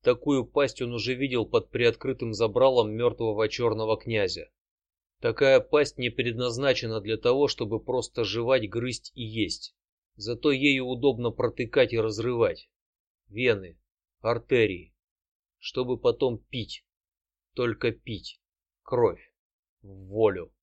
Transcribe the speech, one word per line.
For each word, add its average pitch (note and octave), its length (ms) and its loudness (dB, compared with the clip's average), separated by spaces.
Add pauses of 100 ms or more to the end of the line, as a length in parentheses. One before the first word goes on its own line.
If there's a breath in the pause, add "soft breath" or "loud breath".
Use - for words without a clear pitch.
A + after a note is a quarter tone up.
Такую B2 440 2
пасть C#3 360 0
он A#2+ 120 -6
уже A#2 200 -4
видел B2 320 -2
под - 260 -2
приоткрытым A#2+ 600 0
забралом A2+ 580 4
мёртвого A2 580 0
чёрного A2 480 0
князя. F#2+ 520 -4 (720)
Такая C3 400 6
пасть - 380 2
не B2 120 -4
предназначена A#2+ 920 -2
для G#2+ 160 -2
того, C3+ 320 2
чтобы A2+ 340 -4
просто A#2+ 400 -4
жевать, A2+ 460 0
грызть A#2+ 460 -6
и B2 80 -10
есть. G#2+ 520 -6 (400)
Зато A#2 360 -2
ею C3+ 340 2
удобно A#2+ 460 -2
протыкать B2 600 0
и A2+ 80 0
разрывать. A2 720 -2 (580)
Вены, G2+ 500 -2 (440)
артерии. A2 760 0 (600)
Чтобы B2 400 -4
потом A#2+ 400 0
пить. - 480 -12 (680)
Только A#2+ 380 -2
пить. - 480 -14 (440)
Кровь. A#2 500 -2 (480)
В G2 80 -20 (180)
волю. G2 560 0